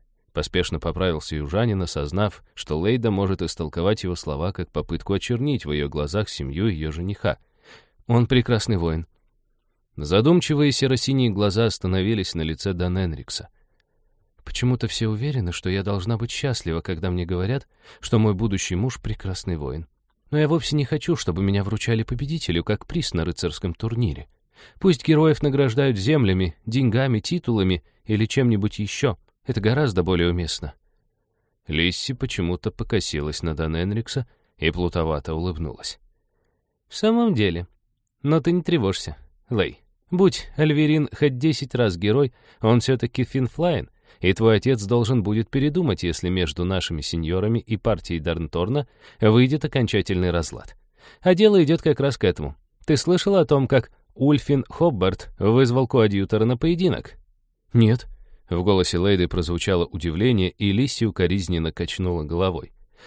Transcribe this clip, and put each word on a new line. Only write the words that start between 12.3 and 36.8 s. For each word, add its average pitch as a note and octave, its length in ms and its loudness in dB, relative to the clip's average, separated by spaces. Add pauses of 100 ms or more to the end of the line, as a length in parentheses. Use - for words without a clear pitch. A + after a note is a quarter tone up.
на E2 80 -4
лице D#2+ 320 -4
Дан F2+ 240 -2
Энрикса. D#2+ 520 -6 (1000)
Почему-то B2 380 0
все A2+ 200 -4
уверены, A2 440 -2
что - 180 -6
я G2 140 -2
должна G2+ 340 -2
быть A#2+ 140 -6
счастлива, E2+ 500 -4
когда F2+ 300 -4
мне F2+ 120 -2
говорят, F#2 440 -4 (320)
что - 180 0
мой G#2+ 160 4
будущий F#2+ 420 -2
муж — A#2 240 -2
прекрасный F#2+ 580 -6
воин. D2 280 -8 (460)
Но D3+ 80 0
я D3+ 80 2
вовсе D#3+ 280 0
не C#3+ 100 0
хочу, D#3+ 300 -2
чтобы F2 280 -2
меня G2 200 2
вручали A2 380 -2
победителю, B2+ 600 -4
как - 240 -2
приз - 260 -4
на D#2+ 120 0
рыцарском E2+ 500 -4
турнире. A2 520 -4 (520)
Пусть F3+ 260 2
героев D#3 380 4
награждают C3+ 560 2
землями, F#2+ 560 2 (100)
деньгами, B2 540 2
титулами G2+ 640 0 (220)
или A2 200 2
чем-нибудь G#2+ 540 2
еще. G#2+ 400 -2 (260)
Это A#2+ 160 -4
гораздо B2+ 400 2
более F2 300 2
уместно. E2+ 420 -4 (920)
Лисси F2 460 0
почему-то F#2 580 -4
покосилась D2+ 720 -4
на D#2+ 120 -2
Данэнрикса F#2 680 -4 (320)
и E2 140 0
плутовато D#2+ 640 -2
улыбнулась. D#2+ 640 -6 (880)